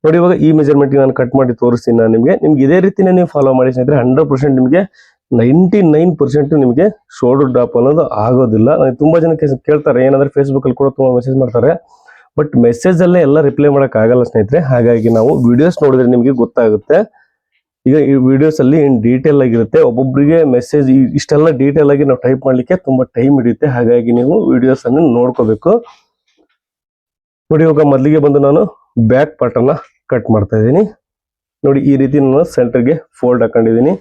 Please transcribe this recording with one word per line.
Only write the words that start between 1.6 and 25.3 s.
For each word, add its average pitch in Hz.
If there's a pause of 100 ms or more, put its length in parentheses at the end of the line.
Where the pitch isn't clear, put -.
ನಾನು 113
ನಿಮ್ಗೆ. 120
ನಿಮ್ಗೆ 147
ಇದೇ 170
ರೀತಿನೇ 190
ನೀವು 185
ಫಾಲೋ 135
ಮಾಡಿ 131
ಸ್ನೇಹಿತರೆ, 127
ಹಂಡ್ರೆಡ್ 131
ಪರ್ಸೆಂಟ್ 135
ನಿಮ್ಗೆ 135 (200)
ನೈಂಟಿ 170
ನೈನ್ 160
ಪರ್ಸೆಂಟ್ 143
ನಿಮ್ಗೆ 139 (300)
ಶೋಲ್ಡರ್ 131
ಡ್ರಾಪ್ 123
ಅನ್ನೋದು 139
ಆಗೋದಿಲ್ಲ. 113
ನನಗೆ 131
ತುಂಬಾ 160
ಜನ 165
ಕೇಸ್-, 147
ಕೇಳ್ತಾರೆ, 147
ಏನಂದ್ರೆ 135
Facebook 139
ಅಲ್ಲಿ 127
ಕೂಡ 139
ತುಂಬಾ 131
ಮೆಸೇಜ್ 127
ಮಾಡ್ತಾರೆ, 123 (680)
but 143
ಮೆಸೇಜ್ 160
ಅಲ್ಲೇ 180
ಎಲ್ಲ 147
ರಿಪ್ಲೈ 143
ಮಾಡಕ್ 139
ಆಗಲ್ಲ 117
ಸ್ನೇಹಿತರೆ. 117
ಹಾಗಾಗಿ 120
ನಾವು 117
ವಿಡಿಯೋಸ್ 147
ನೋಡಿದ್ರೆ 131
ನಿಮ್ಗೆ 123
ಗೊತ್ತಾಗುತ್ತೆ. 117 (880)
ಈಗ 131
ಈ 139
ವಿಡಿಯೋಸ್ 135
ಅಲ್ಲಿ 139
ಏನ್ 135
ಡೀಟೇಲ್ 131
ಆಗಿರುತ್ತೆ, 117
ಒಬ್ಬೊಬ್ರಿಗೆ 135
ಮೆಸೇಜ್ 131
ಈ-, 131
ಇಷ್ಟೆಲ್ಲ 151
ಡೀಟೇಲ್ 143
ಆಗಿ 143
ನಾವು 131
ಟೈಪ್ 131
ಮಾಡ್ಲಿಕ್ಕೆ 131
ತುಂಬಾ 131
ಟೈಮ್ 135
ಹಿಡಿಯುತ್ತೆ. 120
ಹಾಗಾಗಿ 120
ನೀವು 131
ವಿಡಿಯೋಸ್ 127
ಅನ್ನು 131
ನೋಡ್ಕೋಬೇಕು. 123 (1800)